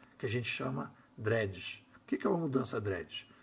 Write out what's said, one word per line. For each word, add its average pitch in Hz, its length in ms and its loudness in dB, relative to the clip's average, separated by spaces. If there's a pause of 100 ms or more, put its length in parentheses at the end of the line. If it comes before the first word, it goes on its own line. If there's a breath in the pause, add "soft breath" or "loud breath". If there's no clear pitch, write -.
(180 soft breath)
que - 80 -2
a - 20 0
gente 113 200 0
chama 135 440 -2 (240 soft breath)
dreads. 107 680 0 (180)
O - 40 -20
que - 120 0
que - 80 0
é 202 40 4
uma 185 80 4
mudança 131 420 2
dreads? 95 460 -4 (160 soft breath)